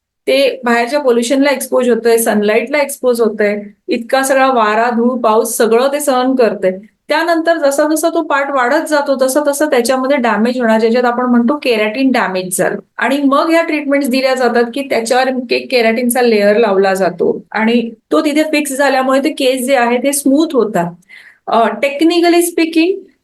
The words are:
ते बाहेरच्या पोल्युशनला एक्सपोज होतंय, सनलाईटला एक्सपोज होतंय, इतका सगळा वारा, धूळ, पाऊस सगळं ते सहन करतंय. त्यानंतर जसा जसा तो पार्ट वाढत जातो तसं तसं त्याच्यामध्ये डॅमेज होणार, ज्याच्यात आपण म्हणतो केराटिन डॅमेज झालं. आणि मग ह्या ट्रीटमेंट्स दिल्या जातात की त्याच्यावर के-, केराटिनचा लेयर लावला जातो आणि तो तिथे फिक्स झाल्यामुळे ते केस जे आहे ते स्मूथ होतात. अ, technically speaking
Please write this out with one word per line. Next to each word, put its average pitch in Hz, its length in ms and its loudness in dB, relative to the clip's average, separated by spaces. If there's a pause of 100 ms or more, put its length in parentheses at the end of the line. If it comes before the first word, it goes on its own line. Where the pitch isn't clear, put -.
(280)
ते 262 360 0
बाहेरच्या 240 360 0
पोल्युशनला 269 500 2
एक्सपोज 254 400 -2
होतंय, 226 280 2
सनलाईटला 226 600 0
एक्सपोज 254 440 0
होतंय, 208 420 0 (240)
इतका 262 360 -2
सगळा 269 240 2
वारा, 226 420 2
धूळ, 233 300 0
पाऊस 226 380 0
सगळं 233 300 2
ते 277 120 -2
सहन 262 360 0
करतंय. 196 420 0 (300)
त्यानंतर 330 500 0
जसा 294 380 0
जसा 330 140 0
तो 330 120 -2
पार्ट 277 300 -2
वाढत 277 380 0
जातो 269 360 0
तसं 277 220 0
तसं 285 180 0
त्याच्यामध्ये 262 520 0
डॅमेज 233 440 0
होणार, 226 180 2
ज्याच्यात 233 240 2
आपण 240 220 0
म्हणतो 240 380 2
केराटिन 233 480 0
डॅमेज 185 460 -2
झालं. 190 200 -2 (200)
आणि 277 240 -2
मग 285 280 2
ह्या 330 140 2
ट्रीटमेंट्स 285 460 -2
दिल्या 262 240 0
जातात 240 300 0 (100)
की - 80 -6
त्याच्यावर 247 480 -2 (200)
के-, - 220 -4
केराटिनचा 240 500 0
लेयर 208 360 2
लावला 196 360 2
जातो 170 580 -2
आणि 226 400 0 (200)
तो 302 140 2
तिथे 302 180 0
फिक्स 294 280 -2
झाल्यामुळे 262 480 0
ते 294 120 -2
केस 254 340 -2
जे 269 100 2
आहे 240 220 2
ते 269 160 0
स्मूथ 277 400 2
होतात. 185 380 0 (560)
अ, - 120 0
technically 330 800 2
speaking 339 600 0 (240)